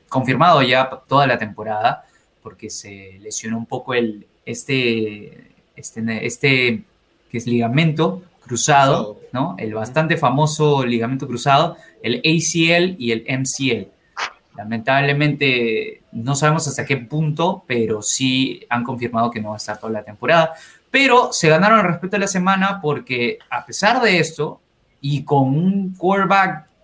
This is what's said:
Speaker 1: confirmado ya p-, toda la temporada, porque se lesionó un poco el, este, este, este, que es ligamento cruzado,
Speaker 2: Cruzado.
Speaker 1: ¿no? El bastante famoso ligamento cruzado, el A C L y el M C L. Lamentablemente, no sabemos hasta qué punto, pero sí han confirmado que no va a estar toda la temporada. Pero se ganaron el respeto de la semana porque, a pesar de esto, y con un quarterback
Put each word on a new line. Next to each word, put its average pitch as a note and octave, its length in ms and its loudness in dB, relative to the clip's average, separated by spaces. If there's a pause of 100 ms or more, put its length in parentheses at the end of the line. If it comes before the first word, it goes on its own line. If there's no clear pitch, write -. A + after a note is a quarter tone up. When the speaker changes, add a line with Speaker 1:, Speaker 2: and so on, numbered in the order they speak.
Speaker 1:
confirmado C3+ 540 4
ya B2+ 280 2
p-, - 60 -12 (100)
toda C3+ 220 4
la A#2+ 100 2
temporada, G#2+ 680 -4 (380)
porque G#2+ 260 -18
se G2 520 -14
lesionó A2+ 380 -6
un A#2 80 -8
poco B2+ 280 -6
el, A2 320 -2 (180)
este, A2+ 1080 -4 (240)
este, A2+ 500 -6
este, B2+ 560 0 (480)
que A#2 80 -6
es A2 80 -6
ligamento D3 800 0 (160)
cruzado, C3+ 760 2
Speaker 2:
Cruzado. - 60 -20 (120)
Speaker 1:
¿no? C#3+ 260 -4
El G#2+ 160 -6
bastante D#3 420 0
famoso C#3+ 680 2
ligamento A#2+ 440 -2
cruzado, C#3 480 2 (260)
el A#2 140 -2
A D#3+ 240 2
C E3 340 2
L F#3 240 2
y A#2 140 -2
el A2+ 160 -2
M C3+ 180 -2
C C3+ 240 0
L. G#2 180 -4 (680)
Lamentablemente, C3 1500 0
no A#2+ 240 -4
sabemos D3+ 320 2
hasta B2+ 180 -4
qué C3+ 120 -2
punto, D#3 680 -2
pero A2+ 380 -2
sí C3 680 -2
han A#2+ 140 -2
confirmado A#2+ 480 -4
que A2+ 100 -8
no G#2+ 100 -8
va G#2+ 40 -6
a G#2+ 40 -12
estar G#2+ 200 -8
toda A2 140 -8
la G#2+ 100 -6
temporada. D#3 520 0 (360)
Pero B3 420 4
se - 160 2
ganaron G3+ 300 6
el F#3+ 80 4
respeto F#3 300 -4
de G3 40 0
la G3 60 0
semana F#3+ 560 0
porque, B2 560 -2 (120)
a A#2+ 140 -8
pesar A#3 380 0
de F#3+ 160 4
esto, - 420 -4 (400)
y C#3+ 220 -2
con C3+ 320 2
un F#3+ 400 0
quarterback F#3+ 720 0 (180)